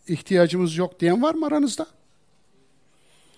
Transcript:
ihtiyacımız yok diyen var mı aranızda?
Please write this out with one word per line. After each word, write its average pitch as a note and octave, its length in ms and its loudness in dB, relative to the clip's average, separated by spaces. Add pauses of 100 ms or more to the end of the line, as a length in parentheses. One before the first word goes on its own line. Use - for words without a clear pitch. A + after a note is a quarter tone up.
ihtiyacımız E3+ 720 0
yok F3 220 -6
diyen F3 240 2
var D#4+ 100 0
mı D#4 140 -4
aranızda? D4 400 -2 (1500)